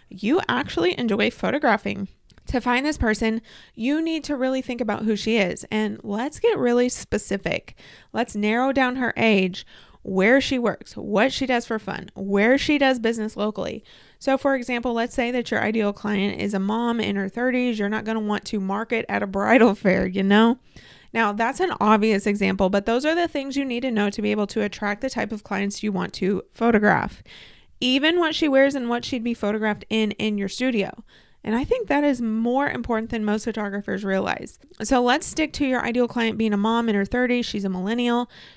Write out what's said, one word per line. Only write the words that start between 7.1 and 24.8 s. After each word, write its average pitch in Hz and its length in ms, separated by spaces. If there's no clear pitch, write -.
Let's 226 200
narrow 226 380
down 254 240
her 247 220
age, 190 480
where 202 380
she 262 180
works, - 380
what 214 340
she - 140
does 240 220
for 220 120
fun, - 360
where 202 420
she 294 220
does 262 220
business 220 360
locally. 208 480
So, 269 200
for 277 160
example, 240 400
let's 233 200
say 240 160
that 247 200
your 214 100
ideal 220 320
client 202 480
is 202 140
a 196 40
mom 226 420
in 202 160
her 196 120
thirties. 247 500
You're 202 120
not 214 160
gonna 220 120
want 208 280
to 214 140
market 214 500
at 202 120
a 202 40
bridal 208 480
fair, 190 320
you 185 160
know? 220 360
Now, 214 220
that's 233 260
an 370 220
obvious 208 440
example, 196 440
but 202 160
those 240 180
are 311 100
the 339 140
things 277 300
you 277 80
need 240 160
to 262 80
know 208 180
to 202 140
be 208 80
able 208 160
to 214 160
attract 208 400